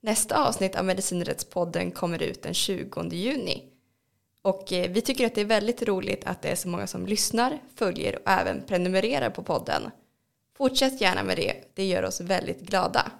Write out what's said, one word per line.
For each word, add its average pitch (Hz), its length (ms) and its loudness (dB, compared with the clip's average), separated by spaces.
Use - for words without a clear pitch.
Nästa 233 460 4
avsnitt 190 280 0
av 190 80 2
Medicinrättspodden 180 1040 -2
kommer 170 320 -2
ut - 200 -4
den 165 120 -4
tjugonde 175 640 -4
juni. 208 460 -2
Och, 190 300 -2
eh, 180 180 0
vi 190 100 0
tycker 254 260 0
att 226 80 0
det 214 60 0
är 208 40 2
väldigt 214 380 2
roligt 202 440 -2
att 185 160 -6
det - 60 -4
är - 80 0
så - 120 -4
många 175 180 -4
som 180 200 -6
lyssnar, 233 520 0
följer 175 420 0
och - 140 0
även - 360 2
prenumererar 190 640 2
på - 120 -10
podden. 78 480 -2
Fortsätt 262 440 2
gärna 190 220 2
med 190 140 0
det, - 180 0
det 190 120 -2
gör 180 180 2
oss 190 160 -4
väldigt 175 400 -2
glada. 185 600 2